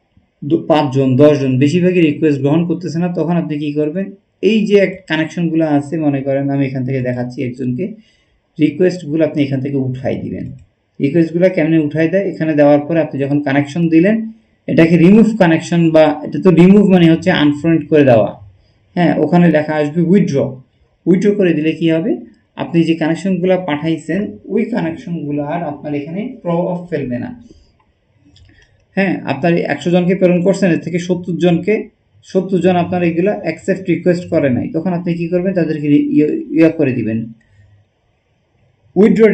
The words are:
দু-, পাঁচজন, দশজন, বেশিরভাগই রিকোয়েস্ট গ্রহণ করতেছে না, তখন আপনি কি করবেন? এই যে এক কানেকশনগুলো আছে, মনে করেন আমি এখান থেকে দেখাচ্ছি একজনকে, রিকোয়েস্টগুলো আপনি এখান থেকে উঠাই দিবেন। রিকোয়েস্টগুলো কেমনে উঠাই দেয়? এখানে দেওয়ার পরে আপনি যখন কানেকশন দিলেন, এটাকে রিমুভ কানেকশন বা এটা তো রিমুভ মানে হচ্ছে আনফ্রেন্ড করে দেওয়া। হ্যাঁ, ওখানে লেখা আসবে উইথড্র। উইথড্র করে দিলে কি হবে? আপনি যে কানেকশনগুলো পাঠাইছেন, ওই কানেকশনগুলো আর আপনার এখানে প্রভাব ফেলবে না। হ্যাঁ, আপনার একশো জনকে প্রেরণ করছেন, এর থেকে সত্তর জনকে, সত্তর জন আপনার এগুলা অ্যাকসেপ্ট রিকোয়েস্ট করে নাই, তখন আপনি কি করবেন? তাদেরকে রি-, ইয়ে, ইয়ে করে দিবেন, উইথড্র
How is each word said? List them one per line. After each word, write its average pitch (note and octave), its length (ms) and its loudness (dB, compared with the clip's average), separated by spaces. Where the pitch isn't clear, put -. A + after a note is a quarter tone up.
দু-, E3 220 -2
পাঁচজন, C3+ 480 2
দশজন, C3+ 440 4
বেশিরভাগই F3 420 2
রিকোয়েস্ট D3+ 400 2
গ্রহণ D3 260 2
করতেছে D#3+ 320 -6
না, F3+ 140 -2
তখন E3 240 -2
আপনি D3+ 200 -4
কি D3 160 -6
করবেন? D3+ 320 -4
এই G#3 260 2
যে G3+ 120 2
এক F3 120 2
কানেকশনগুলো D#3+ 600 -2
আছে, C#3+ 300 -2
মনে C#3 240 -2
করেন C#3 280 -2
আমি C#3 160 0
এখান C3 200 -6
থেকে C3+ 160 -4
দেখাচ্ছি B2 420 -6
একজনকে, B2 420 -4
রিকোয়েস্টগুলো E3 640 -2
আপনি D3+ 180 -4
এখান C3 180 -2
থেকে C#3 160 -4
উঠাই B2+ 380 -4
দিবেন। - 300 -8
রিকোয়েস্টগুলো E3 480 0
কেমনে E3 300 0
উঠাই D3+ 280 0
দেয়? F#3+ 240 0
এখানে D#3+ 220 -4
দেওয়ার D3 340 4
পরে E3 120 0
আপনি D3 200 -4
যখন C#3 180 -2
কানেকশন E3 420 -2
দিলেন, F3 260 4
এটাকে D#3+ 300 4
রিমুভ G3+ 300 6
কানেকশন E3+ 400 2
বা D#3 120 6
এটা D3 180 -8
তো F#3+ 60 4
রিমুভ F#3 440 6
মানে E3+ 180 6
হচ্ছে E3 200 0
আনফ্রেন্ড D3 580 0
করে D3+ 140 4
দেওয়া। A2+ 260 4
হ্যাঁ, E3+ 180 2
ওখানে F3 280 4
লেখা D3+ 240 0
আসবে D3+ 260 -2
উইথড্র। E3 360 2
উইথড্র G3 240 2
করে F3+ 140 2
দিলে D#3 180 -2
কি D#3+ 200 -4
হবে? E3 200 -2
আপনি E3 280 0
যে D#3+ 120 0
কানেকশনগুলো F3 580 -2
পাঠাইছেন, D#3 540 -4
ওই G#3+ 200 -2
কানেকশনগুলো D#3+ 760 -6
আর E3 200 -6
আপনার D3 320 -10
এখানে E3 260 -8
প্রভাব F3 460 -4
ফেলবে B2+ 300 -6
না। B2 100 -10
হ্যাঁ, F#3+ 180 0
আপনার C#3 340 -2
একশো - 340 -4
জনকে F3+ 240 2
প্রেরণ F3 260 2
করছেন, F#3 300 0
এর D3 140 0
থেকে E3+ 140 -4
সত্তর F3 380 -4
জনকে, F3 520 0
সত্তর F#3 360 -2
জন F3 160 2
আপনার F3 280 -2
এগুলা E3+ 380 0
অ্যাকসেপ্ট E3+ 480 -6
রিকোয়েস্ট F3 400 -2
করে D3 200 0
নাই, G#2+ 260 -2
তখন E3+ 180 -2
আপনি F3 200 -4
কি E3+ 140 -4
করবেন? F3+ 260 -2
তাদেরকে D#3 340 -2
রি-, D3 280 2
ইয়ে, D3+ 120 4
ইয়ে D#3+ 120 6
করে D3 240 0
দিবেন, A2+ 260 -4
উইথড্র A3 280 4